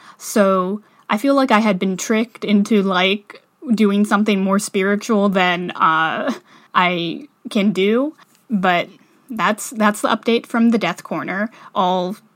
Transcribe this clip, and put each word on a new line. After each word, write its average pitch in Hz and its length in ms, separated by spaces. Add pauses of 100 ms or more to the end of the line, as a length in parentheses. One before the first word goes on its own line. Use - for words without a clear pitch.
(180)
so 196 640 (280)
I 214 80
feel 277 180
like 269 160
I 214 80
had 214 200
been 190 180
tricked 226 480
into, 208 360
like, 190 640 (300)
doing 202 320
something 208 380
more 196 160
spiritual 202 680
than, 180 420
uh, 160 600 (400)
I 175 540 (220)
can 202 220
do. 220 440 (340)
But 185 400 (400)
that's, 208 420
that's 214 300
the - 80
update 233 360
from 233 240
the 233 80
Death 175 260
Corner. 175 460 (240)
All 185 420 (200)